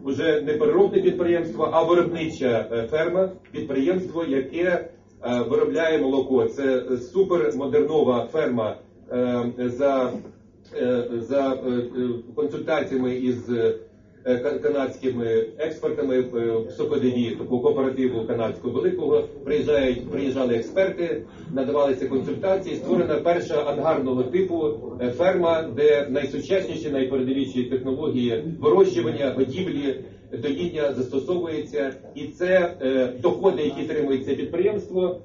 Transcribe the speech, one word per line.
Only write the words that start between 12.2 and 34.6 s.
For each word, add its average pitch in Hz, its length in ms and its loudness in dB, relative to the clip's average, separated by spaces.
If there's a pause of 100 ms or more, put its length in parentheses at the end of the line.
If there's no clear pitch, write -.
консультаціями 127 800 0
із 120 360 -2 (760)
е, 123 120 2
ка-, - 200 -2
канадськими 127 680 -2 (320)
експертами, 147 600 -2
е, 127 40 2 (460)
в - 20 -12
Суходолі, 120 680 0
такого 123 240 -2
кооперативу 127 640 0
канадського 113 480 -4
великого, 165 500 2 (200)
приїжджають, 131 680 0
приїжджали 131 440 0
експерти, 170 680 0 (300)
надавалися 139 540 0
консультації, 151 720 -2
створена 170 380 2
перша 160 480 0
ангарного 131 600 0
типу, 170 420 0 (360)
е, 123 100 0
ферма, 170 680 2
де 143 340 6
найсучасніші, 151 800 -2
найпередовіші 131 760 0
технології 127 800 -2 (160)
вирощування, 151 760 4
годівлі, 139 680 -2 (380)
доїння 151 500 -2
застосовується. 127 1000 -2 (220)
І 151 100 -8
це, 180 580 2
е, 131 300 2 (100)
доходи, 175 400 4
які - 200 -2
отримує 135 360 0
це 139 160 -2
підприємство 185 920 -2